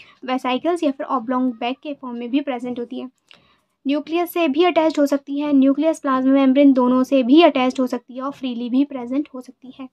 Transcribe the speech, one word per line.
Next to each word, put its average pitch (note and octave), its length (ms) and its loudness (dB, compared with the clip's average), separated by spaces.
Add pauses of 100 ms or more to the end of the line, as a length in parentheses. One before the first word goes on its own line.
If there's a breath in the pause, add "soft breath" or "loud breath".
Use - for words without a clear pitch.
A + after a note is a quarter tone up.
(260 soft breath)
वेसिकल्स C4 580 -4
या C#4+ 80 0
फिर C#4+ 160 -10
ऑब्लॉन्ग B3+ 460 -2
बैग B3 300 -6
के D4+ 100 -10
फॉर्म B3 240 -14
में A#3+ 140 -10
भी C#4 100 0
प्रेजेंट B3 380 -8
होती A#3+ 200 -10
है। B3+ 100 -12 (760 soft breath)
न्यूक्लियस D#4 480 -2
से E4+ 140 0
भी D4 160 2
अटैच्ड D#4+ 360 2
हो C#4+ 60 4
सकती C#4 340 -4
है, D4 140 -4
न्यूक्लियस C#4+ 460 2
प्लाज्मा C4 340 0
मेम्ब्रेन C#4 400 6
दोनों B3+ 300 2
से C4 200 2
भी C4+ 200 6
अटैच्ड B3+ 360 2
हो B3+ 80 0
सकती B3 280 -10
है B3+ 60 -12
और C#4 100 -6
फ्रीली B3 380 -8
भी B3+ 160 2
प्रेजेंट C4 480 -6
हो B3+ 80 -14
सकती B3+ 380 -20
है C4 140 -16